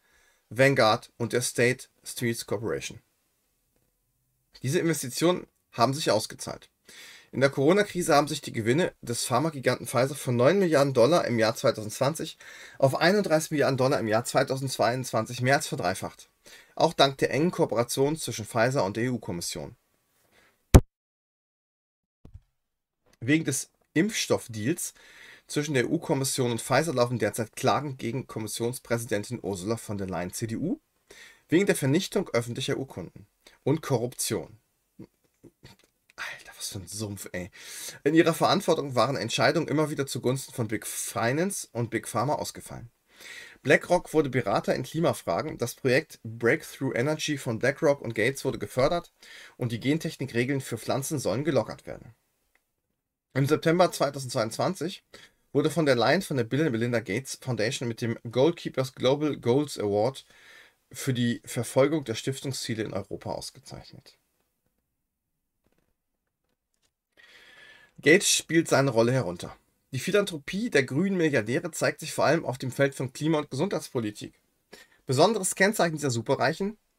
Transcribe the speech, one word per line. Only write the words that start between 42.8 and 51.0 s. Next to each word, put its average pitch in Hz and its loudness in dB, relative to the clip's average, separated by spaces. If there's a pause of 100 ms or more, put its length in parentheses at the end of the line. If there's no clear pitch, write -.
BlackRock 170 2
wurde 151 4
Berater 127 0
in 135 -4
Klimafragen. 139 -2
Das 117 -6
Projekt 135 0
Breakthrough 117 -2
Energy 151 -2
von 113 -4
BlackRock 143 2
und 117 -8
Gates 123 0
wurde 120 -4
gefördert 156 -2 (460)
und 120 -2
die 117 -4
Gentechnikregeln 139 -2
für 120 -8
Pflanzen 135 -4